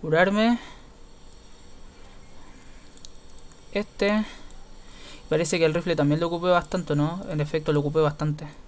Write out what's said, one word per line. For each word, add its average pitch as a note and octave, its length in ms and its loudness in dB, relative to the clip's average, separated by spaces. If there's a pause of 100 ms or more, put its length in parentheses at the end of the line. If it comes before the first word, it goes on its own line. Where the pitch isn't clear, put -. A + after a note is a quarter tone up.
Curarme. G3+ 600 4 (3000)
Este. G#3 520 2 (1040)
Parece E3 300 4
que E3 60 4
el D#3 100 4
rifle E3+ 220 0
también D3+ 240 4
lo E3+ 80 2
ocupé E3+ 220 0
bastante, F3 440 2
¿no? D#3+ 340 0
En D#3 120 -2
efecto, D#3 320 0
lo D3 80 4
ocupé D3 180 0
bastante. D3+ 480 0 (220)